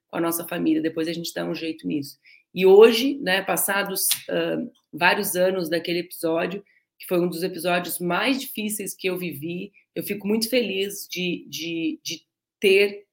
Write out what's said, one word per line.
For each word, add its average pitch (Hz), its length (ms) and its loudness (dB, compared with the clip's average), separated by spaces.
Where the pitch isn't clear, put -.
com - 100 -10
a 170 40 0
nossa 165 260 -2
família, 160 340 0
depois 160 260 -2
a 170 60 -4
gente 165 180 -8
dá 175 140 -6
um 175 80 -4
jeito 160 340 -8
nisso." 147 300 -6
E 185 120 2
hoje, 233 560 10
né, 190 220 0
passados, 190 640 -2
ah, 165 280 -2
vários 190 440 0
anos 185 340 0
daquele 170 300 -2
episódio, 175 640 -4
que - 100 -18
foi 180 120 2
um 175 80 4
dos 175 160 -6
episódios 175 560 -4
mais 196 400 0
difíceis 208 560 -6
que 185 140 -4
eu 180 80 -2
vivi, 170 560 -8
eu - 80 -8
fico 208 240 -6
muito 226 240 0
feliz 196 640 -2
de, 180 380 -6
de, 160 520 -6
de 165 200 -10
ter 202 560 2